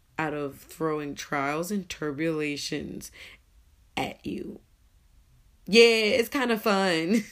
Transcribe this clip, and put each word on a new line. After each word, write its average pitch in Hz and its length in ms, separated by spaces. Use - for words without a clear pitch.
out 156 140
of 143 240
throwing 151 580
trials 151 560
and 202 180
tribulations 151 1200
at - 280
you? - 340
Yeah, 226 160
it's 226 480
kinda 240 280
fun. 196 760